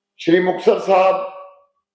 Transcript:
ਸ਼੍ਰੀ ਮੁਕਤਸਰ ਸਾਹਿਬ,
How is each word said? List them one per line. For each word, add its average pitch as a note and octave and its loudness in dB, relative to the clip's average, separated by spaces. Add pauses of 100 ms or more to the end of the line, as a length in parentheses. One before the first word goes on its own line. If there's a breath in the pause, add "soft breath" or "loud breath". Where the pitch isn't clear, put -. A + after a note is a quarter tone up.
(180)
ਸ਼੍ਰੀ E3+ 0
ਮੁਕਤਸਰ F#3 0
ਸਾਹਿਬ, F#3+ 2 (800)